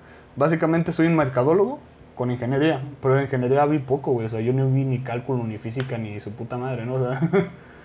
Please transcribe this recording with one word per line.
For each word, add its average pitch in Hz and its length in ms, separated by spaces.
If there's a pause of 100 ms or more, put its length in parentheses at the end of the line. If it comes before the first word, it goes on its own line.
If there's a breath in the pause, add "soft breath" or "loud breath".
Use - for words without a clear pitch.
(360 loud breath)
Básicamente 160 560
soy 160 160
un 170 80
mercadólogo 160 640 (360)
con 123 160
ingeniería, 135 520 (180)
pero 131 140
de 139 80
ingeniería 135 420
vi 151 140
poco, 135 320
güey. 117 140
O 110 40
sea, 110 120
yo 117 100
no 135 180
vi 135 140
ni 131 160
cálculo, 120 460
ni 110 120
física, 127 400
ni 104 220
su 104 120
puta 113 260
madre, 123 280
¿no? 127 100
O 131 40
sea, 131 220
<laughs> 170 260 (380 loud breath)